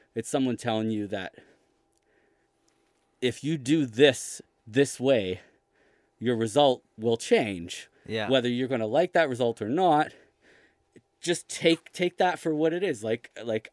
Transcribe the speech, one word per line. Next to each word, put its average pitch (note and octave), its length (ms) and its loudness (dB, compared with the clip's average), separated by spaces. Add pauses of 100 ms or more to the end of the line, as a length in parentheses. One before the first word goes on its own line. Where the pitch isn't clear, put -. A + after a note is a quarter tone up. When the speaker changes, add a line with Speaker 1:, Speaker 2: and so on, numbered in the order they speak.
(140)
Speaker 1:
It's A2+ 140 -6
someone C3 280 0
telling A2 340 -2
you G#2+ 160 -4
that F#2+ 280 -8 (1900)
if A#2+ 220 -2
you D3+ 160 -2
do C#3 280 0
this, B2 540 2 (260)
this B2+ 340 0
way, A2 400 0 (800)
your A#2 180 -2
result B2 460 2 (140)
will A2+ 200 0
change. G#2 720 -2 (180)
Speaker 2:
Yeah. A2 220 -4
Speaker 1:
Whether B2 200 2
you're B2 200 -2
gonna A#2 180 -2
like D3+ 260 0
that E3 160 2
result A#2+ 320 -2
or G#2 80 -4
not, D#3 440 2 (1080)
just - 280 -4
take, - 440 0
take F3+ 260 -2
that F3+ 200 0
for D#3+ 160 -2
what D#3+ 180 0
it F3+ 100 -4
is. C#3+ 220 -4
Like, A2+ 260 -4 (120)
like, A2+ 300 -4